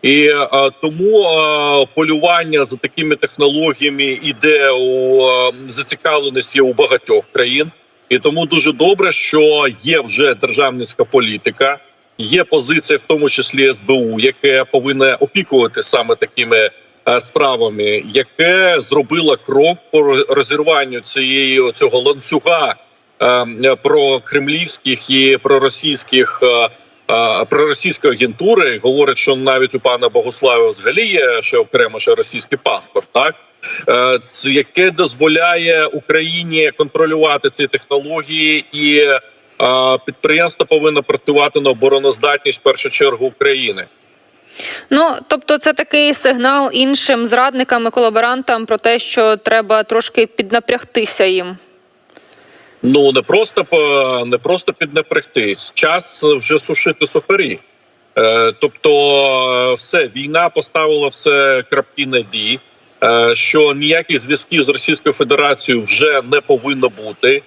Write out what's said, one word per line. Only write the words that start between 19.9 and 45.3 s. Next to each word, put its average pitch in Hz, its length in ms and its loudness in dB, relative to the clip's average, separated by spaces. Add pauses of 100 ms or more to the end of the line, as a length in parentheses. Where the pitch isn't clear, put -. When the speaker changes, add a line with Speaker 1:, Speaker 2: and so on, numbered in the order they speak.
Speaker 1:
по 156 80 4
роз-, 143 300 2
розірванню 139 720 0
цієї, 131 720 0
цього 123 280 0
ланцюга, 147 760 -2 (460)
е, 123 540 0
прокремлівських 139 1300 -2
і 135 280 2
проросійських, 135 1040 0
е, 120 260 2 (400)
е, 113 360 0
проросійської 147 680 0
агентури. 127 680 0
Говорить, 135 340 2
що 135 180 0
навіть 131 400 0
у 123 40 -2
пана 123 300 0
Богуслава 120 600 0
взагалі 139 360 -2
є 135 360 0
ще - 160 -2
окремо 113 420 0
ще 117 160 2
російський 117 480 -6
паспорт, - 480 -4
так? 156 240 0 (540)
Е, 123 340 2
ц-, - 280 -6
яке 170 400 0
дозволяє 160 920 0
Україні 160 920 -2
контролювати 156 720 0
ці 139 180 -4
технології, 151 1040 -4
і, 147 260 0
е, 139 220 2 (840)
підприємство 160 600 -2
повинно 156 380 2
працювати 147 560 0
на 139 100 0
обороноздатність 139 880 0
в - 40 -20
першу 135 260 0
чергу 127 360 0
України. 131 600 -2 (1040)
Speaker 2:
Ну, 302 220 2 (160)
тобто 294 300 0